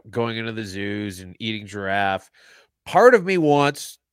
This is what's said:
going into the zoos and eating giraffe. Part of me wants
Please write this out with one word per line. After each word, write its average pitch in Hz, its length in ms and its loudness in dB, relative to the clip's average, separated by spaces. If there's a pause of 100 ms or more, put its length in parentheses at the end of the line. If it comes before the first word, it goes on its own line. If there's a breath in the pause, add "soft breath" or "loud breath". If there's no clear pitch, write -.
going 117 280 -2
into 113 140 -6
the 110 140 -8
zoos 101 540 -6
and 90 200 -16
eating 110 260 -6
giraffe. 98 640 -2 (560 soft breath)
Part 233 300 6
of 185 100 0
me 190 120 0
wants 143 600 2 (140)